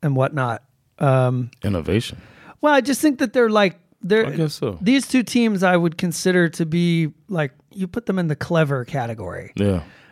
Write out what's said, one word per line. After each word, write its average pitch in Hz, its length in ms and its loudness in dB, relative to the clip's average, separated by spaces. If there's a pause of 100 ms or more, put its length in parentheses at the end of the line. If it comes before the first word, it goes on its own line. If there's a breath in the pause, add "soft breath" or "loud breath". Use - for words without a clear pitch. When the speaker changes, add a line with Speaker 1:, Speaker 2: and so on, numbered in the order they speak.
Speaker 1:
and 139 140 0
whatnot. 131 460 -2 (360)
Um, 127 520 2 (120)
Speaker 2:
Innovation? 92 580 -2 (400 loud breath)
Speaker 1:
Well, 294 140 4
I 285 60 4
just 269 200 -2
think 294 200 0
that 247 120 -2
they're, 240 180 2
like, 202 280 2 (240)
they're 214 240 2
Speaker 2:
I 139 60 -6
guess 156 220 -2
so. 104 260 -4
Speaker 1:
these 247 280 2
two 254 140 2
teams 220 400 0
I 185 140 4
would 170 200 0
consider 180 540 0
to 170 160 -4
be, 165 460 0 (160)
like, 156 240 -4 (200)
you 185 160 -6
put 226 180 -8
them 190 120 0
in 170 100 0
the 147 80 -2
clever 143 480 0
category. 101 720 -8
Speaker 2:
Yeah. 95 260 2 (300 loud breath)